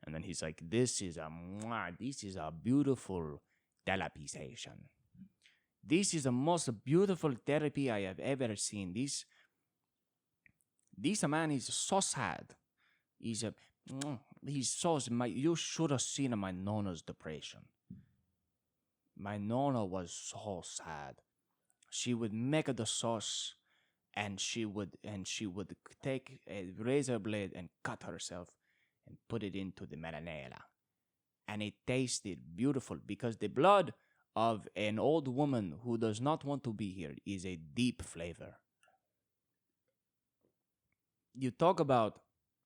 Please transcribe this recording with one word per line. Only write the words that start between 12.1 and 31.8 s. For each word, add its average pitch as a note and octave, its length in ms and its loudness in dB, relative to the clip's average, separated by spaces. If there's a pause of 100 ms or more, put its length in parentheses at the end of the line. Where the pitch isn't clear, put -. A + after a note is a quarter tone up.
He's A2+ 240 -4
a, G#2+ 100 -2 (360)
mwah, C3+ 300 -4 (260)
he's C#3 240 -2
so, E3 300 2 (100)
my, A#2+ 180 2
you C3+ 280 2
should D#3+ 360 0
have B2 100 4
seen B2+ 360 0
my F#2+ 140 0
nonna's F#2+ 500 -2
depression. - 600 -10 (1600)
My G#2 200 -4
nonna A#2+ 480 2
was F2+ 260 -2
so - 520 -6
sad. - 520 -10 (720)
She - 240 -2
would A2+ 200 -2
make C3+ 420 0
the A#2 100 -2
sauce, - 680 -2 (580)
and G2+ 260 -4
she - 260 -2
would, G2+ 380 -4
and F#2+ 240 -6
she - 180 -4
would F2+ 300 -6 (260)
take C3 380 -4 (100)
a F#2 280 -8
razor B2+ 420 2
blade G#2 360 -2
and E2+ 140 -10 (140)
cut - 200 -6
herself F2 460 -8 (580)
and - 100 -20 (100)
put A2+ 160 -4
it F#2+ 120 -4
into F#2+ 300 -6
the D#2+ 100 -12
marinara. D#2 680 -8 (880)
And G#2 140 -4
it G#2 120 -4 (120)